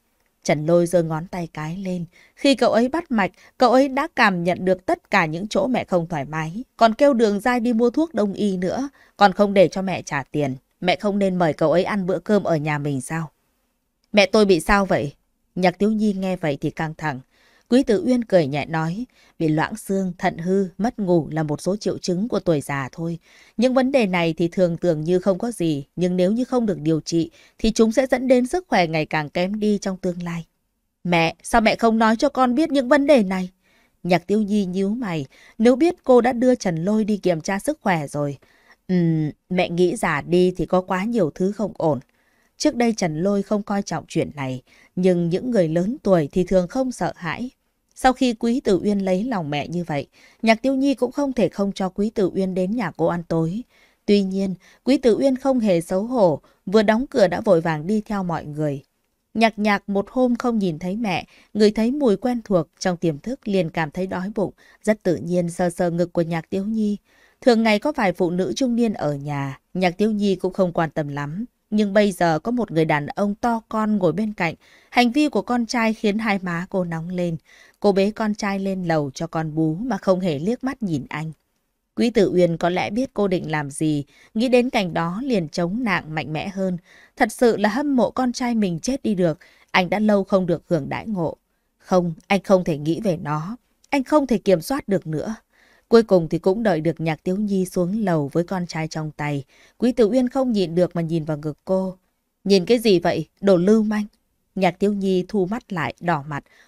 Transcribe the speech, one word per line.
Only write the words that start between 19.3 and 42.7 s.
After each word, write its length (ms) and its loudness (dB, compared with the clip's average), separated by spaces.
"Bị 80 0
loãng 280 0
xương, 420 -4
thận 200 -2
hư, 300 0
mất 220 -4
ngủ 320 2
là 120 -2
một 180 -4
số 140 -2
triệu 220 -4
chứng 300 -2
của 120 -2
tuổi 220 0
già 300 -6
thôi. 280 -8
Những 160 2
vấn 180 2
đề 140 2
này 320 0
thì 100 0
thường 300 0
tưởng 240 0
như 180 0
không 180 0
có 140 -6
gì, 340 -2
nhưng 220 0
nếu 140 4
như 140 0
không 200 -2
được 140 -2
điều 220 0
trị 300 -2
thì 120 2
chúng 200 4
sẽ 160 2
dẫn 200 0
đến 200 4
sức 200 -2
khỏe 200 2
ngày 180 0
càng 240 -4
kém 300 -2
đi 180 2
trong 200 -6
tương 260 -4
lai." 220 -8
"Mẹ, 400 2
sao 180 2
mẹ 140 4
không 220 2
nói 180 4
cho 140 2
con 260 0
biết 160 2
những 180 2
vấn 180 4
đề 160 6
này?" 260 -4
Nhạc 240 0
Tiếu 140 2
Nhi 240 0
nhíu 240 -2
mày, 360 -4
nếu 180 6
biết 280 2
cô 180 6
đã 120 2
đưa 220 2
Trần 200 -2
Lôi 180 2
đi 140 -2
kiểm 240 0
tra 180 -4
sức 220 -4
khỏe 260 0
rồi. 300 -4
"Ừm, 440 2
mẹ 200 0
nghĩ 260 2
già 260 -2
đi 360 2
thì 80 -4
có 160 0
quá 220 -4
nhiều 320 0
thứ 160 -2
không 260 -6
ổn." 220 0
Trước 180 0